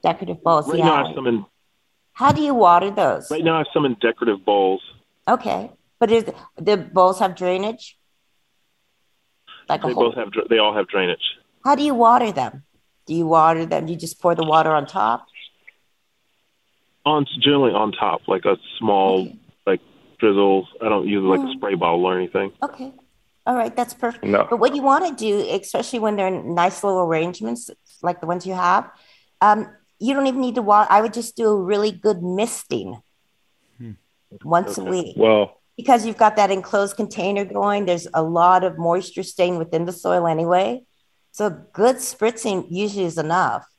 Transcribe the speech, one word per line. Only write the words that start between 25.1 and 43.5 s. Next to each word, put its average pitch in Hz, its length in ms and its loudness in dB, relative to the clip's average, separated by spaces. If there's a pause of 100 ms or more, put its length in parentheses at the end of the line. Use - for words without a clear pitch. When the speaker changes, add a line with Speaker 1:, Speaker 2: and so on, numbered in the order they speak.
Speaker 1:
do, 214 260 -4 (120)
especially 214 480 -6
when 214 160 -2
they're 196 140 0
in 156 260 -6
nice 180 300 0
little 185 180 0
arrangements, 180 680 -4 (320)
like 175 180 -6
the 160 80 -10
ones 180 180 -6
you 190 80 -8
have, 180 340 0 (520)
um, 214 260 4 (320)
you 254 160 -2
don't 269 140 0
even 262 120 -2
need 247 140 -4
to 240 80 -2
wa-, 208 260 4
I 202 120 6
would 220 120 -2
just 233 240 -10
do 226 120 0
a 214 120 2
really 202 300 0
good 190 320 -2
misting 180 800 -6 (760)
Speaker 4:
Hmm. 117 140 -16 (520)
Speaker 1:
once 180 340 -2
a 196 40 -10
Speaker 4:
Okay. 180 80 -6
Speaker 1:
week. 180 260 -6
Speaker 3:
Well 110 420 2 (180)
Speaker 1:
Because 240 300 2
you've 220 120 -6
got 214 180 4
that 202 160 2
enclosed 196 440 -2
container 202 500 -4
going, 202 400 -2
there's 175 260 -2
a 160 100 0
lot 170 400 4
of 175 160 -4
moisture 170 440 -2
staying 180 360 -2
within 165 280 -4
the 180 60 -8
soil 175 360 -2
anyway. 180 540 0 (500)
So 208 160 -4 (240)
good 247 240 2
spritzing 226 760 -4
usually 196 360 -4
is 160 100 -6
enough. 156 480 -2 (140)